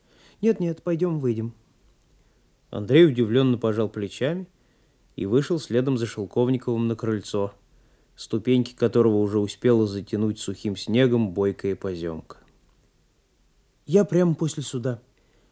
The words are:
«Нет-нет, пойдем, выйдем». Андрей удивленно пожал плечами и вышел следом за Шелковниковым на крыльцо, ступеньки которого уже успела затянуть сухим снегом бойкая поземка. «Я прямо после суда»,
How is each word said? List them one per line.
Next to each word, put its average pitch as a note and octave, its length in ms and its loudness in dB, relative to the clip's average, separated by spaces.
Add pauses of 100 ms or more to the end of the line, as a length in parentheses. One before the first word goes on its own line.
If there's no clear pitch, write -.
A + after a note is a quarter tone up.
(400)
«Нет-нет, F3 420 0
пойдем, E3+ 380 -2
выйдем». A#2 340 -2 (1160)
Андрей A#2+ 360 4
удивленно A#2+ 520 2
пожал A2 300 0
плечами C3 600 -6 (680)
и - 100 -8
вышел D3 360 0
следом B2+ 380 -2
за A#2 80 -4
Шелковниковым A#2 800 -2
на A2+ 80 -2
крыльцо, G#2 580 -4 (640)
ступеньки B2 580 0
которого A2+ 440 4
уже G#2 200 0
успела A2 480 2
затянуть G#2 540 -4
сухим G2 360 -6
снегом A#2 560 2
бойкая G2 440 -2
поземка. E2 640 -8 (1500)
«Я F#3+ 180 4
прямо E3+ 300 2
после D3 300 -4
суда», B2 360 -6 (520)